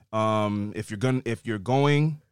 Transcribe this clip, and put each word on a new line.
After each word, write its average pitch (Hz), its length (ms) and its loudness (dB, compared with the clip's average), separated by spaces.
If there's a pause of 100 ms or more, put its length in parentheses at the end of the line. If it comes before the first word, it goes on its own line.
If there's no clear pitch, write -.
(120)
Um, 107 640 0
if 104 160 -8
you're 110 80 -8
gonna, 127 260 0
if 113 220 -4
you're 110 140 -4
going 147 600 2 (120)